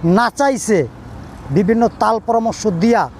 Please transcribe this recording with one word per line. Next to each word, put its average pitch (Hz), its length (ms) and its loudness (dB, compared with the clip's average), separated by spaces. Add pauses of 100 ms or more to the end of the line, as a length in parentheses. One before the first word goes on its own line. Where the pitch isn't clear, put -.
(180)
নাচাইছে 233 640 0 (760)
বিভিন্ন 214 280 2 (180)
তাল 220 140 2 (120)
পরামর্শ 226 340 -2 (200)
দিয়া 226 220 2 (160)